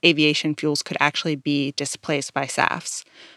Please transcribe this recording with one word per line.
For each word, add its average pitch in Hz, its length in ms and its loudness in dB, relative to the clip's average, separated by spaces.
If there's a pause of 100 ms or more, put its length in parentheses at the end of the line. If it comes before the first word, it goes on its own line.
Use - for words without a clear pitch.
aviation 151 520 4
fuels 147 280 -2
could - 160 -8
actually 147 380 0
be 143 360 -2
displaced - 600 -6
by 135 140 -2
safs. - 580 -2 (320)